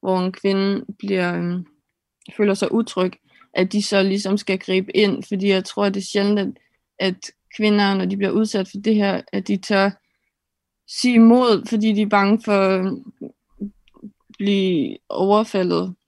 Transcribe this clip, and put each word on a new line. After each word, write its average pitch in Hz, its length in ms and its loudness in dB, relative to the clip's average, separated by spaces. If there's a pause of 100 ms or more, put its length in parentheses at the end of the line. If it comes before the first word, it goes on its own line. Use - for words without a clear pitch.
hvor 190 180 0
en 185 120 -2
kvinde 196 540 -2 (140)
bliver, 185 360 -2
øhm, 175 300 -4 (720)
føler 208 160 2
sig 196 200 -2
utryg, 185 400 -2 (400)
at 190 180 0
de 208 100 0
så 196 220 0
ligesom 196 340 0
skal 190 220 -2
gribe 190 380 -2
ind, 202 260 0
fordi 202 260 -4
jeg 185 160 2
tror, 202 240 -2
det 196 80 -6
er 196 80 -8
sjældent, 202 340 0
at, 196 80 -4 (520)
at 185 320 -4 (260)
kvinder, 208 360 2
når 190 120 -2
de 196 120 -4
bliver 196 140 -2
udsat 214 360 -2
for - 100 -16
det 214 180 0
her, 196 260 0 (120)
at 196 140 -4
de 202 100 -2
tør 196 320 0 (1000)
sige - 260 -2
imod, 233 560 6
fordi 220 240 0
de 202 80 0
er 202 80 0
bange 208 360 2
for 202 140 2
at 190 340 0 (1400)
blive 190 600 0 (120)
overfaldet. 190 880 0 (120)